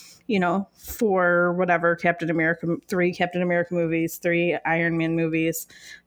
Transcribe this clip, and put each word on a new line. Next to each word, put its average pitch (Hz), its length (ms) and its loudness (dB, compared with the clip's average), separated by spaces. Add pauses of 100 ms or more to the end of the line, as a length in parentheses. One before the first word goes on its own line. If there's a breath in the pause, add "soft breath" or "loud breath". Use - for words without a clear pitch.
(280 loud breath)
you 214 100 0
know, 185 300 0 (100)
four, 175 760 2
whatever, 170 420 2
Captain 170 340 0
America, 165 460 0 (140)
three 180 240 0
Captain 180 280 -2
America 175 320 0
movies, 165 440 -2
three 170 480 0
Iron 165 320 0
Man 165 180 0
movies. 160 500 -2 (420 loud breath)